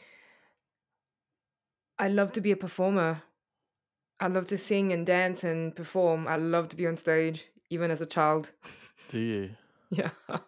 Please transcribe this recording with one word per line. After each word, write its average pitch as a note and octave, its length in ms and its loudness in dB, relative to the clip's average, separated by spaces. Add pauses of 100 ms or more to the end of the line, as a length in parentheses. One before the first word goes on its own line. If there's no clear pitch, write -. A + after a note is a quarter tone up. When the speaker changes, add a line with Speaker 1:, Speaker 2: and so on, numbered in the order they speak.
(2000)
Speaker 1:
I G3 100 2
love G3+ 240 4
to A3+ 80 -2
be G3+ 120 2
a F#3+ 40 4
performer. F#3 680 0 (960)
I F#3+ 80 0
love F#3 200 0
to G3+ 100 -2
sing G3 340 0
and E3+ 140 -2
dance F#3 380 2
and E3 300 -2
perform. E3 540 0
I D#3+ 80 0
love E3 340 0
to - 60 -14
be E3+ 100 -2
on E3 100 -2
stage, D#3+ 500 0 (240)
even E3+ 200 -2
as D#3+ 100 -2
a D#3+ 60 -4
child. D#3 460 2 (100)
<laughs> - 0 - (460)
Speaker 2:
Do A#2+ 120 -6
you? G#2+ 360 -4 (340)
Speaker 1:
Yeah, E3 200 -2 (180)
<laughs> - 200 -6